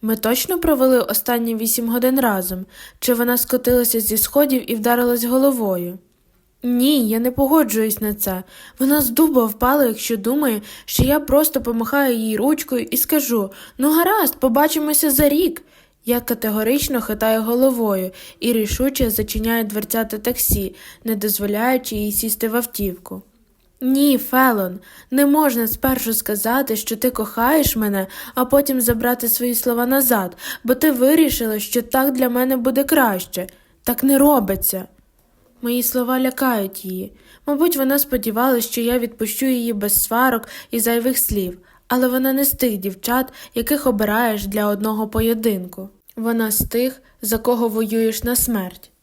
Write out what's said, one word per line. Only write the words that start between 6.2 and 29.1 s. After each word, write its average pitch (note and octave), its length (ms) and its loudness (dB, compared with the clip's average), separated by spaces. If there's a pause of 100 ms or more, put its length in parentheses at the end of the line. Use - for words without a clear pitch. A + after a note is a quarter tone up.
«Ні, B3 460 2
я A3 100 0
не A#3+ 120 0
погоджуюсь A#3+ 720 2
на G#3 140 -2
це. F#3+ 280 -6 (360)
Вона C#4 220 4
з B3+ 100 0
дуба C4 340 4
впала, B3 400 2
якщо A3+ 320 -2
думає, A3+ 460 0 (220)
що - 200 0
я C#4+ 160 4
просто D4 400 2
помахаю A#3+ 560 0
їй A3 200 -2
ручкою B3+ 540 0
і - 60 -2
скажу: A#3+ 540 0 (280)
'Ну C#4+ 140 2
гаразд, F4 480 2
побачимося D4+ 680 2
за C#4+ 180 4
рік.'» D#4+ 340 0 (420)
Я A#3+ 160 0
категорично A3+ 800 -2
хитаю A3 420 0
головою A3+ 680 0 (300)
і A#3+ 120 0
рішуче A#3+ 580 0
зачиняю A3 540 -2
дверцята G#3+ 540 -4
таксі, G#3 560 -2 (300)
не A3+ 120 -2
дозволяючи G#3+ 800 -2
їй G#3 160 -4
сісти A3 360 -4
в A3 80 -2
автівку. G3 680 -6 (580)
«Ні, C4 380 2
Фелон, G#3+ 600 2 (320)
не C#4 160 4
можна C#4+ 400 2
спершу A#3 480 -2
сказати, A3+ 640 -2
що A3 200 -6
ти B3 140 0
кохаєш B3 680 0
мене, G3+ 300 -2 (280)
а B3+ 100 0
потім C#4 360 2
забрати A#3+ 480 0